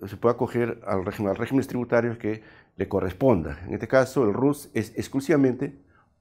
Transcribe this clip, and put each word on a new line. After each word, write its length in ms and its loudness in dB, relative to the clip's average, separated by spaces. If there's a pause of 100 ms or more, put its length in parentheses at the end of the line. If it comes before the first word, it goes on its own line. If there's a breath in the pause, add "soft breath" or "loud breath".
se 100 -12
puede 200 2
acoger 500 -2
al 180 -2
régimen, 280 -2
al 40 -2
régimen 300 0
tributario 520 0
que 240 -6 (340 loud breath)
le 120 -4
corresponda. 760 0
En 80 -6
este 140 -6
caso, 360 4
el 80 4
rus 400 0
es 240 -4
exclusivamente 840 0 (420 soft breath)